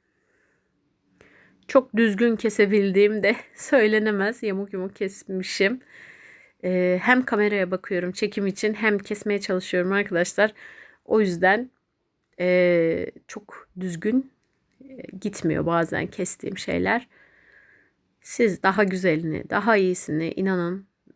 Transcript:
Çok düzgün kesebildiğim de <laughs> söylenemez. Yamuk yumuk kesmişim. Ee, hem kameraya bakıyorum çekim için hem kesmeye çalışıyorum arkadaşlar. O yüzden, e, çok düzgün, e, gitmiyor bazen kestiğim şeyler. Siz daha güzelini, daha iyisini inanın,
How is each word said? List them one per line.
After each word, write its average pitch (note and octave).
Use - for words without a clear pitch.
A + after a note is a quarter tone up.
Çok C4
düzgün A3+
kesebildiğim G#3
de G3
<laughs> -
söylenemez. G#3+
Yamuk G3
yumuk F#3+
kesmişim. F#3+
Ee, F3+
hem B3+
kameraya G#3
bakıyorum F3+
çekim G#3
için G#3+
hem G#3
kesmeye G#3
çalışıyorum F#3
arkadaşlar. G3+
O A3
yüzden, F#3+
e, F3
çok -
düzgün, F#3
e, C4
gitmiyor E3
bazen E3
kestiğim -
şeyler. F#3+
Siz G#3+
daha F#3+
güzelini, F3
daha G#3+
iyisini F3+
inanın, F#3